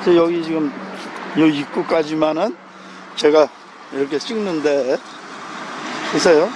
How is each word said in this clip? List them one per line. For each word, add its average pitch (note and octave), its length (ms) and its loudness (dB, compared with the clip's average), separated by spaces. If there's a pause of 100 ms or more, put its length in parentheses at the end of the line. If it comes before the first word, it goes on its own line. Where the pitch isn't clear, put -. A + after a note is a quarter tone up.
저 F3 100 6
여기 E3+ 280 4
지금 D#3+ 280 -2 (680)
요 D#3 80 6
입구까지만은 D#3 1080 0 (600)
제가 D3+ 320 6 (440)
이렇게 C#3 260 -4
찍는데 D3+ 800 -2 (1160)
보세요. D#3+ 420 4